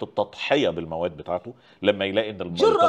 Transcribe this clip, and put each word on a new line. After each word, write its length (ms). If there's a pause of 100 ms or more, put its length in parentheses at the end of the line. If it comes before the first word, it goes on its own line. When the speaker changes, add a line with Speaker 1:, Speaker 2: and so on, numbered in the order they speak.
Speaker 1:
التضحية 640
بالمواد 480
بتاعته 360 (280)
لما 240
يلاقي 240
إن 120
الم-، 120
Speaker 2:
جرأة. 160 (180)